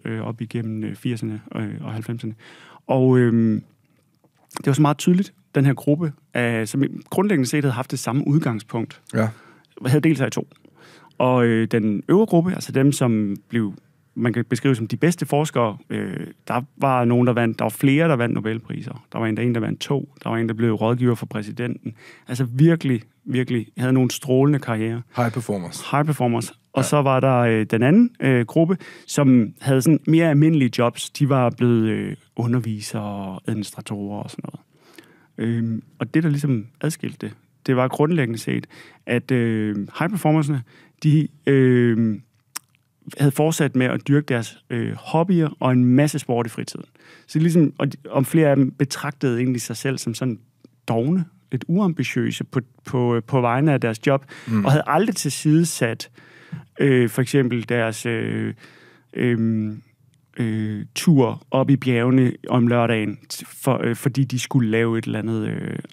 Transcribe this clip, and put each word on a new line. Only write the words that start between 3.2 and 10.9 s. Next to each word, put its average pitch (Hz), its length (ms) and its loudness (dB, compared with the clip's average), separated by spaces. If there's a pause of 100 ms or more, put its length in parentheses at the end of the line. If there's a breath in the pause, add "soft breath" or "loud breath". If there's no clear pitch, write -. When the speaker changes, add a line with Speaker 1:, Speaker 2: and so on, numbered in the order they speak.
Speaker 1:
det - 80 -6
var 139 60 4
så 143 100 4
meget 147 160 2
tydeligt, 180 340 2 (220)
den 139 120 4
her 135 80 4
gruppe, 147 380 -2 (220)
af, 117 340 0
som 135 140 -2 (280)
grundlæggende 185 380 0
set 147 160 0
havde 131 100 0
haft 120 160 -8
det 135 80 -6
samme 123 280 -2
udgangspunkt, 117 760 -2 (140)
Speaker 2:
Ja. 110 140 2 (580 loud breath)
Speaker 1:
havde 139 140 2
delt 160 180 2
sig 131 80 0
i 117 40 -2
to. - 180 -8 (680 loud breath)